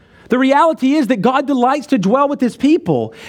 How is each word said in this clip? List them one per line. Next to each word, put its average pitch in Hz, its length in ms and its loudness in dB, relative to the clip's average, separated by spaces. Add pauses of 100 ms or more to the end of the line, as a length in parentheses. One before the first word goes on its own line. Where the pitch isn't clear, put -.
(300)
The 247 80 0
reality 269 560 2
is 294 140 0
that 233 120 -2
God 254 260 0
delights 269 420 0
to 269 100 0
dwell 247 300 0
with 285 120 -6
his 240 160 -2
people. 160 560 -2 (160)